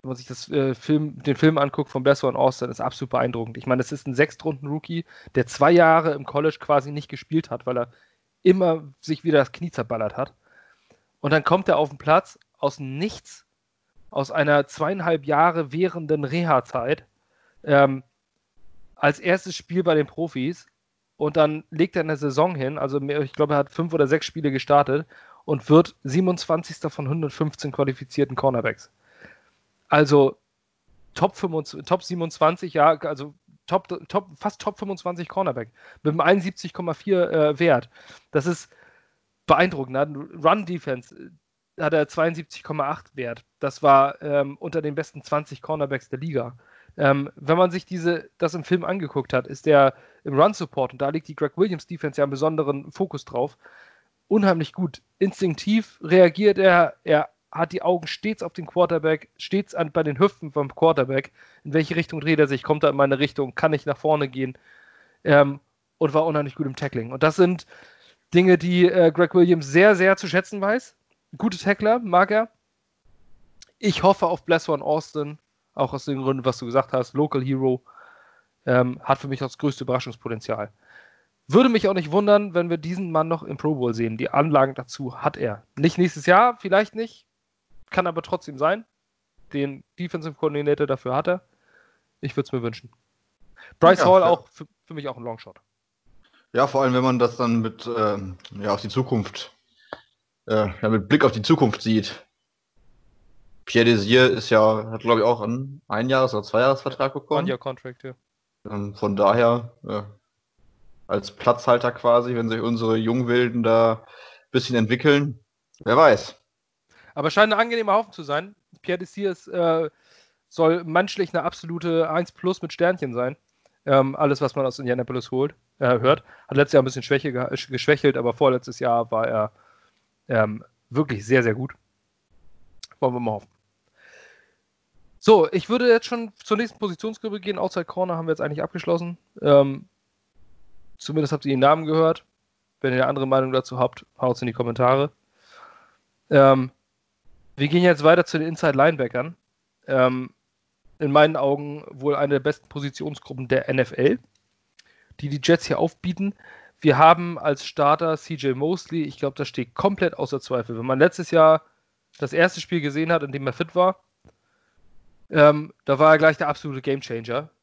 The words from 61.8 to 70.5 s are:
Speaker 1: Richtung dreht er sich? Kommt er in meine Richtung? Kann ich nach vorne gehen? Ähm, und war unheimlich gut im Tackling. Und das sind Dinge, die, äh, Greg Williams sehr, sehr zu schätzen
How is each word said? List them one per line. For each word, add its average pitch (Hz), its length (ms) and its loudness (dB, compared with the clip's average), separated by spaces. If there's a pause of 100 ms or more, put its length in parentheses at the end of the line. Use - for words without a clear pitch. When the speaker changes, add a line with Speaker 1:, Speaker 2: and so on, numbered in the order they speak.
Speaker 1:
Richtung 160 260 -4
dreht 156 180 0
er 147 100 6
sich? 135 140 -4
Kommt 156 220 0
er 143 60 4
in 139 60 -4
meine 139 220 2
Richtung? 139 360 -4
Kann 156 180 0
ich 143 140 -4
nach 143 120 -4
vorne 151 300 0
gehen? 127 280 -6 (680)
Ähm, 143 360 4 (380)
und 151 160 -2
war 156 120 2
unheimlich 147 280 -4
gut 147 120 -6
im 131 80 -8
Tackling. 120 380 -6
Und 131 100 -4
das 156 140 2
sind 180 300 2 (640)
Dinge, 180 260 6
die, 180 300 2
äh, 175 240 4
Greg 170 220 0
Williams 170 320 4
sehr, 185 280 6
sehr 190 220 4
zu 202 100 -10
schätzen 185 340 -2